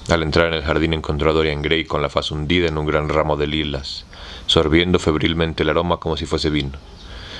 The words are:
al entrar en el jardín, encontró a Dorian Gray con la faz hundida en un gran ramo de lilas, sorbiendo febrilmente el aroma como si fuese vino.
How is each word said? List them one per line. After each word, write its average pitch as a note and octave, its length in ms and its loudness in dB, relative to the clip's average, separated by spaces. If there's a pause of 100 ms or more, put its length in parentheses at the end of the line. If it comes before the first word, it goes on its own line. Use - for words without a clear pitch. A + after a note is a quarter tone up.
al E2 140 2
entrar E2 240 2
en E2 60 0
el D#2 100 -2
jardín, D#2+ 300 2
encontró D2+ 360 0
a D#2 40 2
Dorian D#2 280 2
Gray D#2 240 0
con D2 160 -2
la C#2+ 80 -2
faz - 220 -2
hundida D#2+ 360 2
en D#2 100 -2
un D2+ 80 -2
gran D2+ 240 0
ramo D2+ 280 2
de D2 100 0
lilas, D2 580 -4 (420)
sorbiendo F2 500 4
febrilmente E2 640 0
el D#2 80 2
aroma E2+ 280 2
como D#2+ 200 -4
si D#2+ 80 -6
fuese D2+ 240 -2
vino. C#2 300 -2 (600)